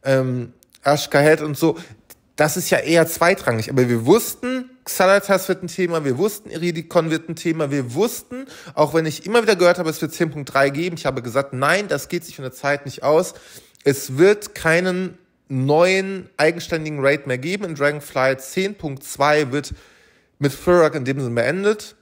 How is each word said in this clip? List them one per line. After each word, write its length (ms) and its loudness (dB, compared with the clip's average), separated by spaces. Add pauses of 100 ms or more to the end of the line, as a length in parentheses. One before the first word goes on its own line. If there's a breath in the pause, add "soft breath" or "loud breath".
ähm, 500 0 (320)
Ashkahet 600 4
und 120 -4
so, 220 0 (600 loud breath)
das 200 0
ist 140 -2
ja 80 4
eher 260 4
zweitrangig. 640 0
Aber 180 2
wir 200 0
wussten, 640 0 (160)
Xal'atath 600 2
wird 140 -2
ein 60 -10
Thema, 360 -2
wir 140 0
wussten, 320 -4
Iridikon 640 -2
wird 180 -4
ein 60 -8
Thema, 340 -2
wir 240 -4
wussten, 540 -4 (260 loud breath)
auch 220 0
wenn 100 2
ich 220 -6
immer 160 2
wieder 120 4
gehört 220 4
habe, 140 -4
es 100 -6
wird 100 -4
zehn 200 -2
Punkt 200 -10
drei 200 4
geben, 260 -4
ich 80 -10
habe 160 -4
gesagt, 320 -4
nein, 340 0
das 220 -6
geht 160 -6
sich 100 -18
von 60 -14
der 120 -10
Zeit 320 -4
nicht 180 -12
aus. 320 2 (480 loud breath)
Es 340 0
wird 380 4
keinen 640 0 (300)
neuen, 880 0
eigenständigen 640 -2
Raid 260 2
mehr 120 -4
geben. 260 -6
In 120 -6
Dragonflight 680 -2
zehn 340 -4
Punkt 300 -10
zwei 480 0
wird 200 -6 (680 soft breath)
mit 120 0
Fyrakk 420 4
in 120 -6
dem 160 -2
Sinne 140 -4
beendet. 680 -2